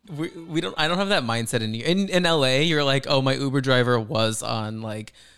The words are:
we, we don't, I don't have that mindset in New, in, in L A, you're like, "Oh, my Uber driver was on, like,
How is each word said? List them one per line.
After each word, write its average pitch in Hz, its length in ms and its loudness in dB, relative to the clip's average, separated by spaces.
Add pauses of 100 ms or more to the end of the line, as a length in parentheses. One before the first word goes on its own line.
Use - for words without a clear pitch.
(160)
we, 160 140 -4
we 165 320 -6
don't, 185 160 -6
I 156 100 2
don't 175 100 0
have 196 120 0
that 185 140 2
mindset 117 380 -2
in 110 100 -4
New, 113 120 -6
in, 190 260 0
in 180 160 2
L 165 180 2
A, 131 200 4
you're 156 200 2
like, 139 240 2
"Oh, 139 140 2
my 135 120 2
Uber 135 280 0
driver 123 380 4
was 110 440 -2
on, 110 380 -4
like, 110 320 -10 (240)